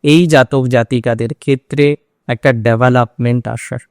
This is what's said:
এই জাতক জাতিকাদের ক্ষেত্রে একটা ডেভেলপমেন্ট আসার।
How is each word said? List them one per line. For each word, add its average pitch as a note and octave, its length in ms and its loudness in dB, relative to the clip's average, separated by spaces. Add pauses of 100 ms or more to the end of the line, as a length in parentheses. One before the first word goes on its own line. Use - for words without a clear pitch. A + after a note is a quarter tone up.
এই D#3+ 240 4
জাতক C3+ 400 2
জাতিকাদের A#2 640 -2
ক্ষেত্রে C#3+ 640 -2 (320)
একটা B2 260 0
ডেভেলপমেন্ট A#2+ 920 0
আসার। A#2+ 320 -10 (120)